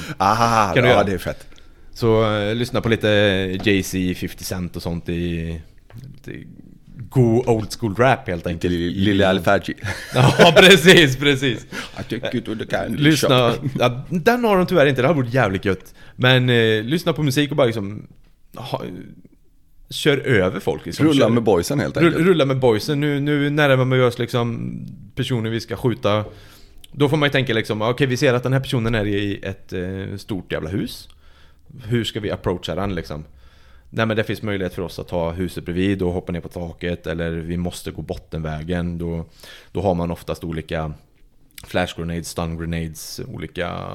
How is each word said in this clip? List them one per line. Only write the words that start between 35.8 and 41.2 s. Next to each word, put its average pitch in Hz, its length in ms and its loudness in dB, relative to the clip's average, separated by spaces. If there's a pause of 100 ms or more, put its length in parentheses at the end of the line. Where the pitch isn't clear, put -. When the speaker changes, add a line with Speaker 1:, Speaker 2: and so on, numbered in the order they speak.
Speaker 2:
och 87 120 0
hoppa 92 180 -6
ner 85 100 -6
på 80 80 -12
taket, 85 580 -8
eller 82 240 -4
vi 85 260 -6
måste 87 340 -8
gå 80 100 -10
bottenvägen. 85 960 -6
Då, 82 280 -6 (460)
då 90 100 -6
har 98 140 2
man 87 160 -2
oftast - 320 -8
olika 80 500 -6 (760)